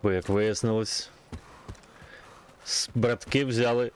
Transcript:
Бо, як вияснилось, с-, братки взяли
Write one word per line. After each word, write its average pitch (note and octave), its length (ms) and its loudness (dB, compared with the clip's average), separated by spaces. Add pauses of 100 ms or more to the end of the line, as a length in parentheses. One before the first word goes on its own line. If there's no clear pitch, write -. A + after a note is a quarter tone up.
Бо, G#2 80 2
як F#2 180 0
вияснилось, G#2+ 800 0 (1600)
с-, - 300 -4
братки A#2+ 500 2
взяли A#2+ 500 2